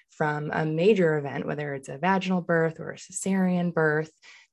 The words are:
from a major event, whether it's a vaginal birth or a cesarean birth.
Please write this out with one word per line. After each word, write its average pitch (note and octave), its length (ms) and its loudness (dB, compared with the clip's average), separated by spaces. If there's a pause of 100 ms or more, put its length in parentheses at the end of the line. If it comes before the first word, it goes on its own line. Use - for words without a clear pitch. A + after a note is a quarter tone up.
(120)
from D3+ 400 -4
a D#3+ 140 0
major E3 520 4
event, C#3 280 -4
whether D3 280 -6
it's C3+ 160 -10
a C#3 80 -10
vaginal F#3 440 0
birth E3 380 0
or - 120 -10
a - 60 -12
cesarean F3+ 760 -2
birth. D#3 380 2 (420)